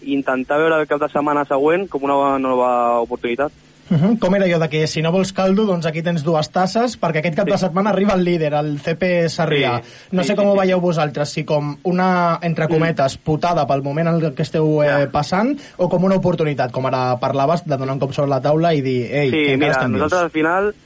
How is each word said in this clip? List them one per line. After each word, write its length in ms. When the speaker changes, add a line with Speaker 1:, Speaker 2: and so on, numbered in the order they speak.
Speaker 1:
i 120
intentar 460
veure 200
el 60
cap 160
de 80
setmana 380
següent 420
com 160
una 320
nova 640
oportunitat. 480
Speaker 2:
Mhm. 320
Com 140
era 100
allò 160
de 80
que 160
si 160
no 100
vols 220
caldo, 320
doncs 180
aquí 220
tens 160
dues 320
tasses, 480
perquè 160
aquest 180
cap 140
de 80
Speaker 1:
Sí. 80
Speaker 2:
setmana 240
arriba 240
el 100
líder, 300
el 260
C 140
P 340
Sarrià. 540
Speaker 1:
Sí, 80
Speaker 2:
No 100
Speaker 1:
sí, 60
Speaker 2:
sé 40
Speaker 1:
sí, 60
Speaker 2:
com 80
ho 80
Speaker 1:
sí. 60
Speaker 2:
veieu 200
vosaltres, 480
si 160
com 380
una, 580
entre 280
Speaker 1:
Mm. 20
Speaker 2:
cometes, 480
putada 480
pel 160
moment 260
en 160
el 100
que 80
esteu, 420
eh, 20
Speaker 1:
Ja. 240
Speaker 2:
passant, 480
o 140
com 140
una 100
oportunitat, 560
com 160
ara 320
parlaves, 480
de 100
donar 180
un 60
cop 120
sobre 180
la 100
taula 320
i 80
dir, 320
"Ei, 180
Speaker 1:
Sí, 60
Speaker 2:
que 180
encara 40
Speaker 1:
mira, 140
Speaker 2:
estem 180
vius". 120
Speaker 1:
nosaltres 200
al 80
final 440